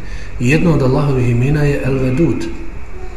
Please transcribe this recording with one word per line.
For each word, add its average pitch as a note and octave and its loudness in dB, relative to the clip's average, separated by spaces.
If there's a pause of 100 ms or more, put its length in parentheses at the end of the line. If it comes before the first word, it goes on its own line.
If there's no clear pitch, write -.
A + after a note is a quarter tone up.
(400)
I A#2+ 2
jedno D#3+ 4
od C3+ 2
Allahovih C3 2
imena C#3 2
je C#3+ 2
El C3+ 0
Vedud. C3 0 (720)